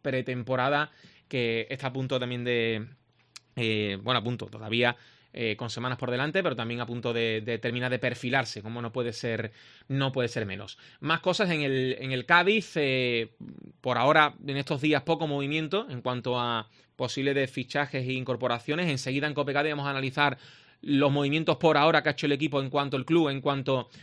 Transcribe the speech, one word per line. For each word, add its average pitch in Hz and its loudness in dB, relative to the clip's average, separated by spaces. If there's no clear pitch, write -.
pretemporada, 131 0
que 117 0
está 135 -6
a 123 -4
punto 131 0
también 123 -4
de, 113 2
eh, 107 0
bueno, 120 2
a 104 -8
punto, 101 -4
todavía, 110 0
eh, 110 -2
con 117 -6
semanas 123 -6
por 123 -4
delante, 147 0
pero 147 0
también 120 -4
a 120 -4
punto 120 -4
de, 113 0
de 113 -4
terminar 123 -2
de 123 -2
perfilarse, 123 -2
como 113 -8
no 117 -8
puede 120 -4
ser, 110 -4
no 135 0
puede 123 0
ser 113 -4
menos. 98 -10
Más 160 -2
cosas 185 2
en 156 0
el, 131 0
en 131 -6
el 127 -2
Cádiz, 175 4
eh, 127 2
por 123 0
ahora, 147 6
en 139 -2
estos 139 -2
días, 147 2
poco 165 0
movimiento 156 -2
en 123 -8
cuanto 123 -2
a 117 -2
posibles 135 -2
de 135 0
fichajes 135 -4
e 131 -2
incorporaciones. 127 -2
Enseguida 135 -2
en 147 -4
cope 139 -2
Cádiz 147 2
vamos 143 -4
a 143 -2
analizar 139 0
los 143 4
movimientos 143 2
por 156 6
ahora 156 6
que 151 2
ha - -2
hecho 151 -2
el 143 4
equipo 139 0
en 135 -4
cuanto 143 0
al 127 -4
club, 160 6
en 139 -4
cuanto 135 0